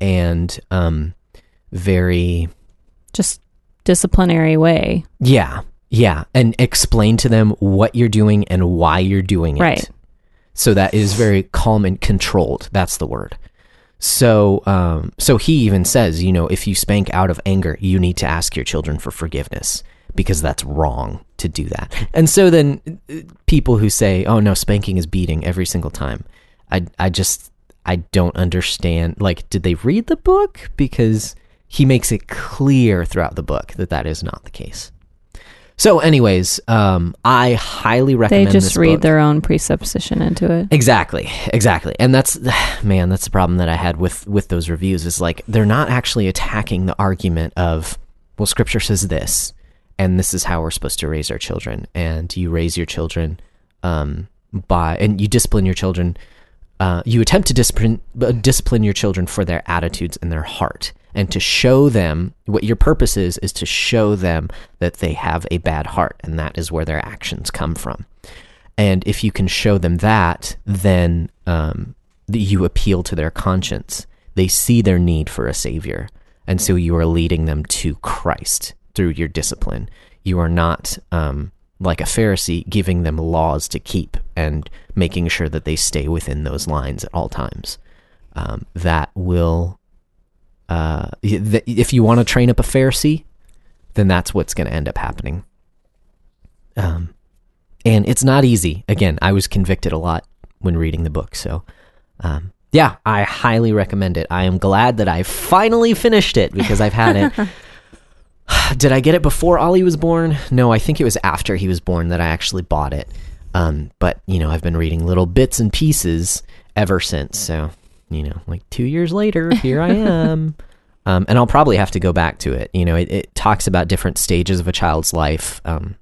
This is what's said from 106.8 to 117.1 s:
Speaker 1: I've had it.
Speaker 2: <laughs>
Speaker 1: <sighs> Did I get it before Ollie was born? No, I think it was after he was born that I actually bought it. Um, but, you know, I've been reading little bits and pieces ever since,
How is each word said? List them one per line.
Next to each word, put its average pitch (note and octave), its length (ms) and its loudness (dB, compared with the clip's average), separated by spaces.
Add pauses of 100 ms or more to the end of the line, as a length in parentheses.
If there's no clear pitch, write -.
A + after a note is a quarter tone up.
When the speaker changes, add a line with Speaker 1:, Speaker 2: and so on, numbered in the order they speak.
Speaker 1:
I've G#2+ 140 2
had - 220 4
it. G3+ 320 0
Speaker 2:
<laughs> - 0 - (1000)
Speaker 1:
<sighs> - 280 0
Did C3 160 4
I C3 80 4
get D#3 140 4
it E3 80 2
before D#3+ 360 2
Ollie F3+ 240 4
was E3+ 140 2
born? E3 400 0 (140)
No, B2 220 4
I A2+ 60 4
think D3+ 220 0
it C#3 40 2
was A2 180 0
after F#2 340 -2
he F#2 120 -2
was F2+ 120 -2
born E2+ 280 -2
that E2+ 120 -2
I E2+ 80 0
actually D#2+ 340 -4
bought D2+ 320 -4
it. - 140 -8 (460)
Um, D#2 440 -2
but, F2 280 0
you F#2 120 -2
know, D#2 120 0
I've D#2+ 120 -2
been E2 140 -2
reading E2 300 0
little F2+ 200 4
bits B2 340 2
and A2 120 2
pieces F#2 680 0 (320)
ever F#2+ 260 0
since, - 380 -6